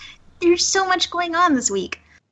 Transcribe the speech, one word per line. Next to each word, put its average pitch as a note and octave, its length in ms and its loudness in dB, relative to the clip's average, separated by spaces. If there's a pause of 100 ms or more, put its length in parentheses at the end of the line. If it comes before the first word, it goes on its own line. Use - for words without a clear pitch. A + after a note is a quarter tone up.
(400)
there's F4 260 2
so F#4+ 220 0
much F4+ 240 0
going E4+ 240 -4
on E4+ 200 4
this A#3+ 140 0
week. F#3+ 300 -6 (320)